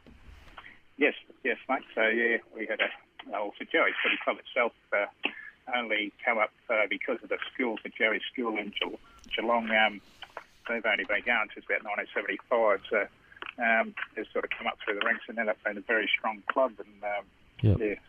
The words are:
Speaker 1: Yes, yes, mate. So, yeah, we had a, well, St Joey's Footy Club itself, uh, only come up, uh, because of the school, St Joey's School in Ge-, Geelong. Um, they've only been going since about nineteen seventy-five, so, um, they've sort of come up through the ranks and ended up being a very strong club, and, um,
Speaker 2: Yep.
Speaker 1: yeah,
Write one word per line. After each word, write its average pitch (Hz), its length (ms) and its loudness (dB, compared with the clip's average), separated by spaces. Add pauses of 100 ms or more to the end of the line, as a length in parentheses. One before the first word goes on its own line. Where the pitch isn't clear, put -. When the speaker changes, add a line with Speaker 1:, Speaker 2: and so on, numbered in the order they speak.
(960)
Speaker 1:
Yes, 139 180 2 (300)
yes, 117 140 0 (100)
mate. 131 140 0 (120)
So, 113 140 4
yeah, 117 300 4 (160)
we 110 120 -6
had 104 140 -2
a, 98 100 0 (400)
well, 104 260 -4
St - 140 -12
Joey's 147 320 4
Footy 123 220 2
Club 113 160 -2
itself, 117 320 0 (200)
uh, 101 140 2 (720)
only 107 360 -2 (120)
come 117 140 2
up, 107 120 4 (200)
uh, 107 200 4
because 117 320 -2
of 101 60 -12
the 95 100 -2 (160)
school, 117 240 -2
St - 160 -12
Joey's 110 280 2 (100)
School 113 260 -2
in 104 140 -6
Ge-, - 640 -8
Geelong. 113 340 2
Um, 110 300 4 (680)
they've 117 160 -2
only 101 200 2
been 101 200 0
going 113 300 2
since 104 120 -14
about - 180 -2
nineteen 104 300 -4
seventy-five, 104 640 2 (100)
so, 104 160 2 (560)
um, 113 320 4 (220)
they've 107 160 -4
sort - 120 0
of - 60 -4
come - 160 -8
up - 180 -4
through 101 140 0
the 110 80 -2
ranks 113 220 0
and 113 100 -8
ended 110 160 2
up - 100 -10
being 104 120 -2
a 101 60 -10
very 107 360 2
strong 110 240 -4 (100)
club, 131 260 2
and, 104 260 -14
um, 104 200 -4 (360)
Speaker 2:
Yep. 101 200 6
Speaker 1:
yeah, 104 140 0 (140)